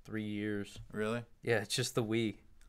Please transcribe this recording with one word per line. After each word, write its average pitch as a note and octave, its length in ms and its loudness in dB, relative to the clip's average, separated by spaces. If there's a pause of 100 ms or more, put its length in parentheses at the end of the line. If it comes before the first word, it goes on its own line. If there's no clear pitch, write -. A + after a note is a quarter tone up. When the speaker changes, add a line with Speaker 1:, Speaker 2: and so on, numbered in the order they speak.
Speaker 1:
three A2 200 -2
years. G#2 560 -2 (120)
Speaker 2:
Really? A2 320 0 (180)
Speaker 1:
Yeah, A#2 180 4
it's - 160 -2
just - 200 0
the B2 80 2
Wii. A2 340 2 (300)